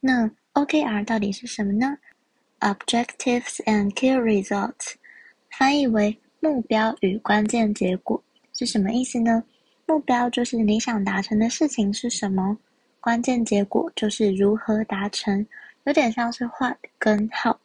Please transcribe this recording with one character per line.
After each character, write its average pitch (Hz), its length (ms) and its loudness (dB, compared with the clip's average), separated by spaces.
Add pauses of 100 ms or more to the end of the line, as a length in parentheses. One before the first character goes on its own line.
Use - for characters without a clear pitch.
那 247 300 2 (220)
O 285 120 2
K 302 180 2
R 214 220 -2
到 226 140 -2
底 202 120 -2
是 220 160 -10
什 220 180 -6
么 196 100 0
呢？ 262 240 0 (600)
Objectives - 1040 -2
and 202 300 2
Key 262 220 2
Results， 208 760 -2 (560)
翻 277 280 2
译 277 80 2
为 214 300 2 (240)
目 294 220 0
标 220 380 0
与 190 180 0
关 214 280 0
键 214 280 2
结 185 240 0
果， - 240 -4 (320)
是 - 100 -4
什 233 140 -2
么 196 140 0
意 247 120 0
思 247 160 -4
呢？ 226 240 2 (400)
目 311 140 2
标 247 320 2
就 240 140 -2
是 247 120 -4
你 220 240 2
想 220 240 -2
达 196 160 -2
成 208 180 0
的 226 120 2
事 302 180 0
情 202 240 0
是 240 160 -4
什 208 240 -4
么， 190 240 0 (440)
关 233 220 0
键 240 220 0
结 202 200 2
果 - 300 -2
就 214 140 -2
是 208 240 2
如 202 240 2
何 220 280 0
达 202 260 -4
成， 202 360 -2 (380)
有 277 80 0
点 269 180 2
像 233 220 -4
是 240 140 -6 (120)
what 254 200 -4 (200)
跟 214 300 2
how。 - 260 -2 (100)